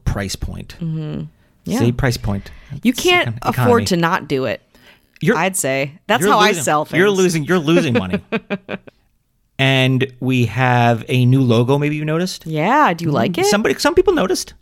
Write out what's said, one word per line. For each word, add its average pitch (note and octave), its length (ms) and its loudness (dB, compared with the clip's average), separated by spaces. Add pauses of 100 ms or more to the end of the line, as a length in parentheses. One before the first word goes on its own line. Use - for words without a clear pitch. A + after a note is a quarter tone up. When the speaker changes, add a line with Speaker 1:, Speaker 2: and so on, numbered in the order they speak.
Speaker 1:
price G2+ 320 -4
point. - 440 -12
Speaker 2:
Mm-hmm. D#3 440 -8 (400)
Yeah. G3+ 160 -2
Speaker 1:
See, A#2+ 120 2
price A#2+ 240 -2
point. G2+ 340 -6 (320)
Speaker 2:
You A#3 80 2
Speaker 1:
It's - 120 -2
Speaker 2:
can't E4+ 380 2
Speaker 1:
econ-, - 100 -6
Speaker 2:
afford A3+ 320 2
Speaker 1:
economy. - 40 -4
Speaker 2:
to F#3 100 0
not E3+ 320 -2
do C3 180 -2
it. - 160 -6 (580)
Speaker 1:
You're, G3 160 2
Speaker 2:
I'd F#3 200 -2
say. C3+ 500 -4
That's A#3 160 0
Speaker 1:
you're G3+ 100 2
Speaker 2:
how A3 80 4
Speaker 1:
losing, G#3 200 2
Speaker 2:
I - 20 -6
sell D3+ 220 0
things. D3+ 140 -4
Speaker 1:
you're G3+ 120 4
losing, F3 340 2
you're F3 140 0
losing D#3+ 360 2
money. C3 260 -2 (100)
Speaker 2:
<laughs> - 480 -8 (840)
Speaker 1:
And C3 600 0
we B2+ 260 0
have A#2+ 640 2
a B2+ 180 2
new C3 160 4
logo, A#2+ 360 2
maybe D3 180 -2
you D3+ 80 -6
noticed. E3+ 420 -4
Speaker 2:
Yeah, F3+ 480 0
do E3 100 -8
you D#3+ 60 -2
like C3+ 220 0
Speaker 1:
Mm, - 60 -6
Speaker 2:
it? F#4+ 80 2
Speaker 1:
somebody, G4+ 280 2
some D4+ 200 0
people F#4 200 4
noticed. B3 460 -2